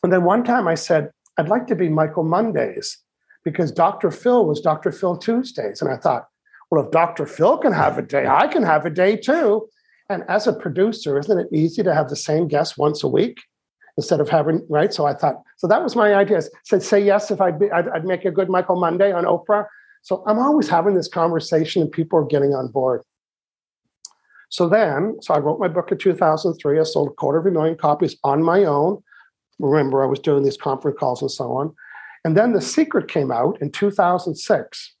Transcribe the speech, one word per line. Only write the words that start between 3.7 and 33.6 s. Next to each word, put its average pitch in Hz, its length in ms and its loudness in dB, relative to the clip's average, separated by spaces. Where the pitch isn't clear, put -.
Doctor 180 380 2
Phil 240 360 2
was 147 140 -2
Doctor 156 320 -2
Phil 175 240 -2
Tuesdays. 220 680 -4
And 139 80 -2
I 127 60 -4
thought, - 300 -2
"Well, 151 140 2
if 160 80 -10
Doctor 165 340 0
Phil 208 320 2
can 247 140 2
have 147 260 0
a - 40 -6
day, 135 240 -2
I 151 200 4
can 294 160 0
have 156 240 2
a 170 40 -4
day 185 260 2
too." 247 520 0
And 180 200 -4
as 196 180 0
a 180 60 2
producer, 180 680 -2
isn't 180 220 0
it - 100 -6
easy 160 320 0
to 180 120 2
have 147 140 0
the 143 60 -6
same 160 320 -2
guest 151 320 -2
once 147 240 0
a 143 60 -2
week? 127 300 0
Instead 151 240 0
of 147 80 0
having, 160 400 0
right? 156 240 2
So 151 140 -2
I 139 80 -2
thought, 143 280 -2
so - 100 -4
that 226 160 4
was 285 120 -4
my 208 200 4
idea. 202 240 4
I 160 40 -2
said, 190 180 2
"Say 202 180 2
yes 202 300 2
if 196 100 -2
I'd 180 180 2
be, 202 120 2
I'd, 170 180 0
I'd 170 160 -6
make 185 200 -4
a 185 60 0
good 180 180 -2
Michael 185 300 0
Monday 185 340 2
on 175 120 -2
Oprah." 196 420 0
So 190 240 -4
I'm 214 120 2
always 277 300 2
having 180 260 2
this 180 140 0
conversation 165 720 0
and 156 80 0
people 165 280 0
are 147 80 0
getting 139 280 2
on 127 140 -4
board. 127 340 -2
So 175 180 0
then, 185 520 0
so - 140 -2
I 147 40 2
wrote 151 200 -2
my 185 100 -2
book 165 240 -4
in 185 60 -4
two 185 160 0
thousand 156 400 0
three. 151 240 -2
I 156 60 2
sold 143 240 -2
a 143 40 -10
quarter 139 260 -2
of 165 80 -2
a 196 40 2
million 160 260 0
copies 147 480 0
on 143 180 2
my 175 220 4
own. 160 380 0
Remember, 135 440 2
I 135 40 2
was 131 120 -2
doing 139 240 2
these 139 140 0
conference 139 420 -4
calls 127 240 -2
and 135 80 -4
so 123 220 -8
on. 147 220 -4
And 160 120 2
then 233 160 4
The 202 80 2
Secret - 480 -2
came 139 220 -2
out 127 300 0